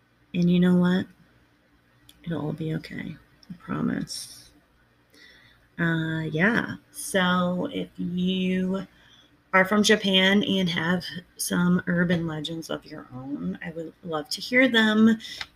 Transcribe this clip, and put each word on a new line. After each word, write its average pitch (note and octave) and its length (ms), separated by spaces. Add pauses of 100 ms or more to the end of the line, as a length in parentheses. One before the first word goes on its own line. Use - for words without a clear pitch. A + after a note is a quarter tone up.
(340)
And F3 160
you F3+ 80
know F3+ 160
what? F3+ 320 (1160)
It'll D3+ 220
all D#3 60
be D#3 220
okay. D3+ 400 (340)
I F3+ 120
promise. - 920 (1300)
Uh, D#3+ 440 (100)
yeah. F3 420 (160)
So F3+ 840
if F3+ 240
you F#3 920 (640)
are F#3+ 120
from G#3 200
Japan G3 580
and F#3+ 260
have F3 360 (320)
some F3+ 500
urban F3 400
legends D#3 420
of D3+ 160
your D3+ 300
own, B3+ 500
I E3+ 60
would D#3+ 220 (100)
love D#3 280
to - 100
hear B3+ 260
them. A3 500 (400)